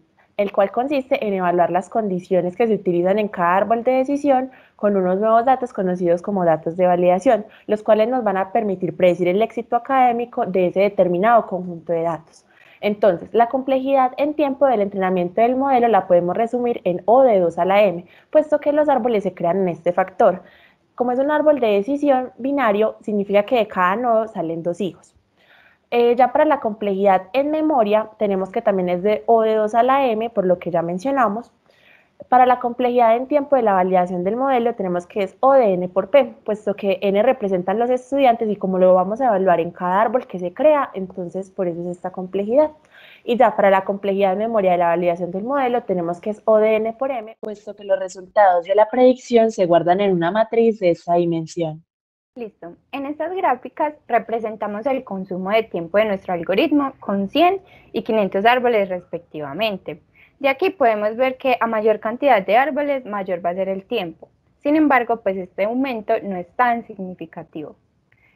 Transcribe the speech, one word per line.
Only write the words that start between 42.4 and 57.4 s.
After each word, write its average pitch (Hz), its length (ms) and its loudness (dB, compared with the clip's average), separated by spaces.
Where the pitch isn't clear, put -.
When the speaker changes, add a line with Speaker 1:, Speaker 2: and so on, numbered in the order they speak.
Speaker 1:
Y 233 140 -2
ya 214 180 4
para 202 140 4
la 190 140 4
complejidad 196 480 -2
de 208 160 -2
memoria 208 240 2
de 175 60 2
la 175 100 2
validación 175 440 0
del 190 120 -6
modelo 254 400 -2
tenemos 175 380 -4
que 220 80 -8
es 214 160 -10
O 220 120 4
de 220 180 4
N 220 180 -4
por 269 180 -6
M, 226 300 -10
puesto 208 340 -14
que 208 80 -20
los 190 160 0
resultados 185 640 2
de 190 100 -2
la 214 120 4
predicción 240 640 4
se 202 140 0
guardan 170 340 2
en 202 140 2
una 170 180 0
matriz 220 480 0
de 180 120 2
esta 170 240 -2
dimensión. 165 680 -4
Speaker 2:
Listo. 190 400 -16
En 277 140 -8
estas 311 280 -8
gráficas 302 580 -4
representamos 214 800 -4
el 247 180 -2
consumo 185 460 -8
de 220 140 2
tiempo 170 340 -6
de 214 80 4
nuestro 196 280 -6
algoritmo 269 680 0
con 196 260 -4
cien 359 320 2